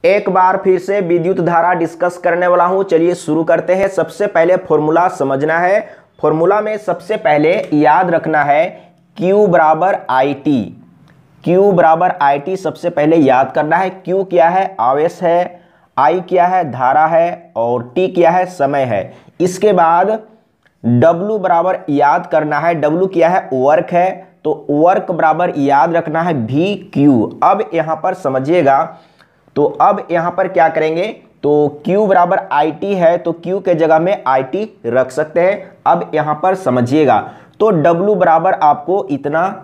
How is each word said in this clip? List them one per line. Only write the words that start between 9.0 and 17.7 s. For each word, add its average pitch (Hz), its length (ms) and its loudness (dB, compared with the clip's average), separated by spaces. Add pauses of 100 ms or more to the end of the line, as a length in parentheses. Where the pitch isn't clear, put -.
Q 202 320 2
बराबर 165 480 2 (140)
आईटी। 135 680 -2 (640)
Q 190 280 4
बराबर 160 500 2
आईटी 147 340 -2
सबसे 170 340 -6
पहले 156 280 2
याद 135 340 2
करना 156 240 -2
है। 185 140 -2 (120)
Q 190 220 -2
क्या 170 240 2
है? 190 320 -2
आवेश 147 420 0
है। 175 380 -2 (360)
I 156 260 2
क्या 180 240 0
है? 180 240 0
धारा 131 360 2
है। 165 500 0
और 117 380 -2